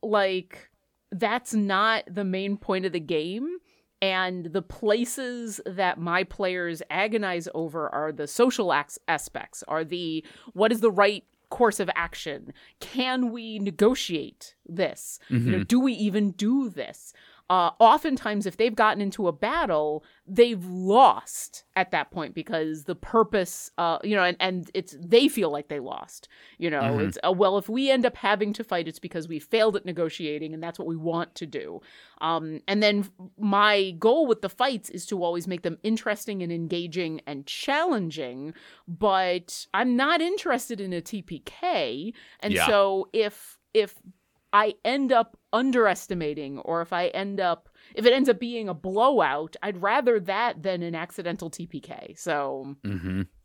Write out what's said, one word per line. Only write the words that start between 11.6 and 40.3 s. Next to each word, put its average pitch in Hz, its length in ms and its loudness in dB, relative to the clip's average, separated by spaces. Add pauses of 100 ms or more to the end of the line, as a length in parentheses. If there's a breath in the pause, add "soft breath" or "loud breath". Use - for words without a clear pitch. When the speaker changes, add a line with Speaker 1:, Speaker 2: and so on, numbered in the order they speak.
Speaker 1:
of 185 160 -2
action? - 580 -8 (280 soft breath)
Can 254 500 -2
we 220 300 -8
negotiate 196 960 -2 (100)
this? - 640 -6
You 127 100 2
know, 135 200 2
Speaker 2:
Mm-hmm. 202 60 0
Speaker 1:
do 247 140 4
we 262 140 2
even 202 400 0
do 240 360 0
this? - 440 -12 (380 soft breath)
Uh, 180 280 4
oftentimes, 233 680 4
if 180 100 -6
they've 220 180 2
gotten 214 280 2
into 196 260 -2
a 165 40 0
battle, 160 680 -2 (240 soft breath)
they've 202 380 4
lost 185 1000 4 (120)
at 185 140 0
that 156 200 -2
point 156 240 -8
because 156 500 -4
the 175 100 -4
purpose, 214 840 0
uh, 165 260 0
you 208 140 0
know, 190 80 4
and, 180 160 0
and 185 320 -2
it's, 180 260 -6
they 233 300 6
feel 180 220 0
like 147 180 -6
they 151 100 -6
lost, - 480 -12 (300 loud breath)
you 170 140 -2
know, 147 100 0
Speaker 2:
Mm-hmm. 135 200 2
Speaker 1:
it's, 101 220 -2
uh, 175 100 2
"Well, 190 260 4
if 190 100 -4
we 262 220 0
end 254 160 4
up 240 100 2
having 208 380 0
to 233 100 -10
fight, 170 240 -4
it's 160 100 -12
because 165 300 -8
we 160 100 -8
failed 220 380 2
at 202 80 -4
negotiating 160 720 -4
and 160 80 -10
that's 170 160 -10
what 165 100 -8
we 165 80 -4
want 165 380 -4
to - 120 -10
do." 87 360 -10 (400 loud breath)
Um, 160 440 -2
and 202 160 2
then 208 180 4
f-, 190 100 -6 (280)
my 202 600 4
goal 269 280 4
with 226 140 2
the 190 80 -4
fights 247 400 -2
is 180 180 -10
to 185 160 -4
always 175 240 0
make 180 160 -4
them 165 200 -4
interesting 208 600 -4
and 170 80 -4
engaging 170 760 -4
and 143 180 -10
challenging, 160 1120 -4 (340 loud breath)
but 180 840 0
I'm 240 220 2
not 311 260 2
interested 311 580 -2